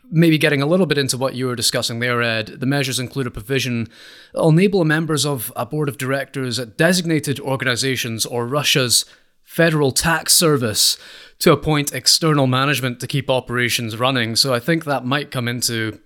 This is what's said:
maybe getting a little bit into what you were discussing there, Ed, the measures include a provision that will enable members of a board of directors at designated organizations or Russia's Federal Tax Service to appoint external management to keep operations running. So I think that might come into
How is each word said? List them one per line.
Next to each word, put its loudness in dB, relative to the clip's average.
maybe 4
getting 2
a 0
little 2
bit 0
into -2
what -4
you -4
were -4
discussing -2
there, 0
Ed, -2
the -2
measures 0
include -6
a -6
provision -4
that -4
will 4
enable 4
members 0
of -4
a -6
board -4
of -6
directors -4
at -8
designated 0
organizations -2
or -4
Russia's 2
Federal 2
Tax 0
Service 2
to 6
appoint 0
external 2
management 0
to -6
keep -2
operations -2
running. 0
So 2
I 0
think 0
that -4
might -2
come -4
into -4